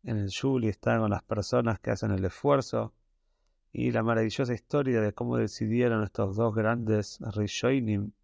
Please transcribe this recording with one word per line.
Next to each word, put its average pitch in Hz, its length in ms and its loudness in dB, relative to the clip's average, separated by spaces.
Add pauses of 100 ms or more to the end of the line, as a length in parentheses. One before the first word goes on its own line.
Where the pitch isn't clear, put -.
en 117 140 -2
el 101 100 0
Shul 127 380 0
y - 20 4
está 117 300 0
con 110 120 2
las - 140 -2
personas 113 560 0
que 117 120 -4
hacen 107 200 -2
el 95 140 0
esfuerzo, 120 680 0 (760)
y 123 200 -2
la 113 120 0
maravillosa 113 500 0
historia 131 460 0
de 104 140 0
cómo 120 240 -2
decidieron 113 640 0
estos 98 320 -2
dos 113 180 2
grandes 110 680 0
Rishonim 107 920 0 (120)